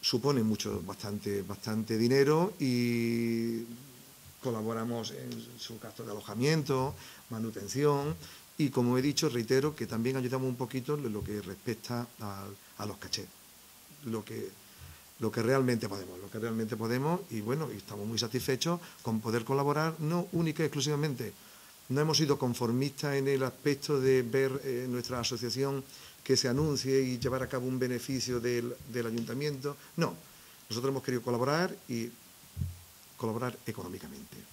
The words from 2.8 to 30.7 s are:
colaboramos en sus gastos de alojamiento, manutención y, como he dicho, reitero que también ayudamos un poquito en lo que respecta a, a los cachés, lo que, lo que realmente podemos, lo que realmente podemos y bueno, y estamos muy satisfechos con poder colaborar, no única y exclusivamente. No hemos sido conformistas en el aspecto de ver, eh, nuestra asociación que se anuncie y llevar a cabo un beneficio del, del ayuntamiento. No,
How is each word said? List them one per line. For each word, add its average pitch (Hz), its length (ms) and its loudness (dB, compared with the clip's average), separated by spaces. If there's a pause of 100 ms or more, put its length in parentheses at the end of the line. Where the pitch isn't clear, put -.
colaboramos 113 720 -2
en 127 180 -10 (260)
sus 113 240 -12
gastos 113 240 -12
de 113 60 -10
alojamiento, 131 840 2 (380)
manutención 139 840 0 (420)
y, 143 120 4
como 123 280 4
he 131 40 4
dicho, 143 260 2
reitero 127 480 2
que 117 100 -4
también 113 300 0
ayudamos 131 320 0
un 123 80 -2
poquito 131 380 -2
en 135 180 -2
lo 104 100 -4
que 104 180 -4
respecta 117 680 -6 (100)
a, 101 260 -8 (340)
a 104 80 -6
los 104 100 -6
cachés, - 300 -6 (800)
lo 110 180 -4
que, 107 260 -8 (720)
lo 110 100 2
que 117 100 -2
realmente 120 480 4
podemos, 90 300 -8
lo 98 100 -14
que 110 120 -8
realmente 113 360 -2
podemos 131 440 0 (100)
y 113 100 -4
bueno, 123 320 -2
y 107 40 -8
estamos 101 280 -10
muy 110 140 -2
satisfechos 131 640 0 (220)
con 110 180 0
poder 113 240 0
colaborar, 143 560 2
no 165 320 0
única 165 320 2
y - 20 2
exclusivamente. 143 680 0 (580)
No 135 100 2
hemos 151 160 4
sido 143 220 4
conformistas 127 760 0
en 135 140 2
el 135 160 4
aspecto 139 560 0
de 131 220 6
ver, 135 420 2
eh, 127 240 -2
nuestra 123 320 -2
asociación 127 640 -2 (400)
que 131 120 6
se 127 120 2
anuncie 135 540 4
y 127 160 0
llevar 131 240 0
a 123 60 -4
cabo 127 180 -2
un 127 140 0
beneficio 123 580 0
del, 120 340 0 (200)
del 117 160 0
ayuntamiento. 131 680 -4 (200)
No, 139 180 0 (560)